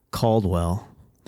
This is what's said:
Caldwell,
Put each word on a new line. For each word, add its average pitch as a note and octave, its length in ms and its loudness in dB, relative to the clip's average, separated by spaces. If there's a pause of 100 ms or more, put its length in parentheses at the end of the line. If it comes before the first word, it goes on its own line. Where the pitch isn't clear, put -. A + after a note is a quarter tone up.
(120)
Caldwell, F#2 760 0 (400)